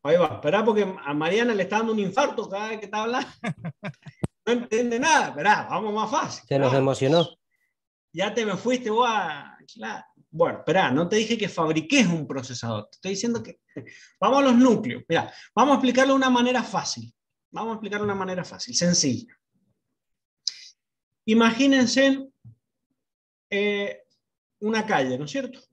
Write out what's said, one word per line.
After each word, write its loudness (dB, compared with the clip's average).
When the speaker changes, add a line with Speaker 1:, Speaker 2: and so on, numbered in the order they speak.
Speaker 1:
Ahí 4
va, 2
esperá 0
porque 2
a -6
Mariana 0
le 0
está -2
dando -2
un 0
infarto -2
cada -6
vez -8
que -12
está -6
hablando. -4
Speaker 2:
<laughs> -12
Speaker 1:
No 2
entiende 0
nada, 4
esperá, 2
vamos -4
más -2
fácil, -4
Speaker 3:
Se 0
nos 4
Speaker 1:
esperá. 4
Speaker 3:
emocionó. 2
Speaker 1:
Ya -4
te -2
me -2
fuiste -2
vos 2
a, -6
claro. -12
Bueno, 0
esperá, 2
no 2
te 0
dije 0
que -4
fabriques 2
un -2
procesador, -8
te -20
estoy -10
diciendo -4
que, -16
<laughs> -18
vamos 2
a 4
los 6
núcleos. 4
Mirá, -2
vamos 4
a 8
explicarlo 4
de 4
una 2
manera 2
fácil. -8
Vamos -8
a -6
explicarlo -6
de -2
una -4
manera -6
fácil, -12
sencilla. 0
Imagínense, 2
eh, -4
una -2
calle, 0
¿no -6
es -10
cierto? -6